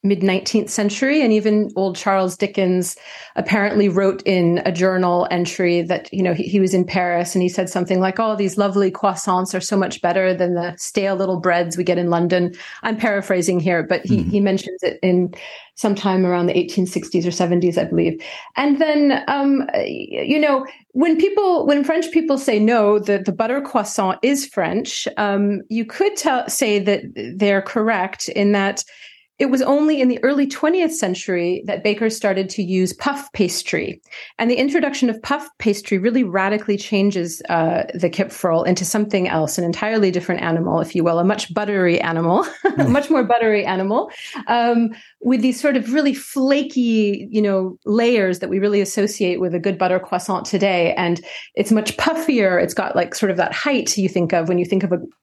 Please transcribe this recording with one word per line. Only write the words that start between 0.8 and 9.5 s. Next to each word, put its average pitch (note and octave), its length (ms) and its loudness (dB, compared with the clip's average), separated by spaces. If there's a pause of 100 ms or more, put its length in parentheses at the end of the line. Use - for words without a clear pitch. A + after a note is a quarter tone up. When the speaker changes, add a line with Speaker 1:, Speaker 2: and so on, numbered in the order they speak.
Speaker 1:
and A#3 100 4
even G#3+ 440 2
old F#3+ 180 -2
Charles F#3+ 420 0
Dickens F#3 600 0 (400)
apparently G#3 520 2
wrote F#3+ 380 2
in F3 400 4
a F#3 60 0
journal F3+ 580 2
entry F3 520 0
that, - 300 -4
you F#3 120 0
know, F3 100 0
he, D#3+ 80 -4
he G3 160 0
was F#3 160 2
in F3+ 100 4
Paris F3 520 -2
and F3+ 60 2
he F3+ 60 2
said F#3 220 -2
something F3+ 300 0
like, F#3+ 180 0
"Oh, A3 160 0
these F#3+ 240 -2
lovely G3 320 2
croissants F#3 640 -2